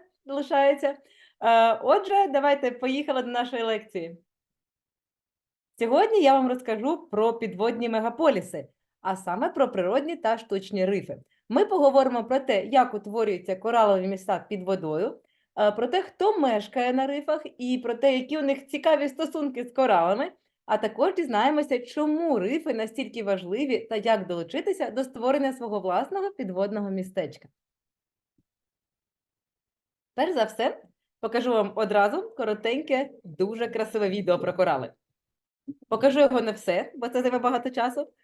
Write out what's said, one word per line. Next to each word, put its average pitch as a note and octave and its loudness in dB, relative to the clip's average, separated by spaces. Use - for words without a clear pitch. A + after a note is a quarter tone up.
залишаються. C#4 0
Е, A3+ 4
отже, G4 2
давайте C#4 2
поїхали C4 -2
до A#3 -6
нашої A#3+ -4
лекції. G#3 -6
Сьогодні F4 4
я C4+ 8
вам C4 4
розкажу B3 -4
про A3 0
підводні A3+ -4
мегаполіси, A3+ 0
а F#3+ -4
саме F#3+ -4
про D4+ 0
природні B3+ 0
та A3+ 0
штучні G3 -4
рифи. - -4
Ми D4 4
поговоримо C#4 4
про B3+ 0
те, G#3+ 0
як A#3+ 4
утворюються G#3 -4
коралові G3+ 4
міста F#3+ -4
під F#3+ -8
водою, F3 -2
е, G#3 4
про A#3 -2
те, F4+ 0
хто G4+ 0
мешкає B3 0
на C4 0
рифах, D4 -4
і B3 -2
про A#3 -4
те, B3+ 4
які C4 -4
у D#4 -4
них C#4 -2
цікаві D4 2
стосунки C#4+ -6
з B3 -16
коралами, A3 2
а G#3+ 0
також B3+ 0
дізнаємося, C#4+ 0
чому D4+ 0
рифи B3+ -2
настільки A3 -6
важливі G3+ -2
та - -6
як G#3+ 0
долучитися A3+ -4
до B3 -4
створення C4 -2
свого A#3 -6
власного C4+ -2
підводного G3+ -4
містечка. F#3 -8
Перш D#4+ 0
за A#3 2
все, A3 -4
покажу A#3+ -2
вам G#3 2
одразу G#3 2
коротеньке, C4 -2
дуже G#3 -4
красиве A3 -2
відео F#3 0
про F3 -4
корали. D#3 0
Покажу C4 2
його C4+ 4
не A3 -2
все, F#3+ -4
бо A#3+ -6
це B3 -2
займе B3 0
багато B3 -2
часу. B3+ -4